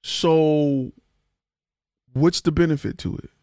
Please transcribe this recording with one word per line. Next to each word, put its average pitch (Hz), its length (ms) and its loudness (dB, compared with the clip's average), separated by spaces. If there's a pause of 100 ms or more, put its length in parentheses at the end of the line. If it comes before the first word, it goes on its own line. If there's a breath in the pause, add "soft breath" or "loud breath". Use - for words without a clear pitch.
So 151 880 0 (1200)
what's 147 300 0
the 165 100 0
benefit 156 480 -2
to - 160 -6
it - 140 -14 (140)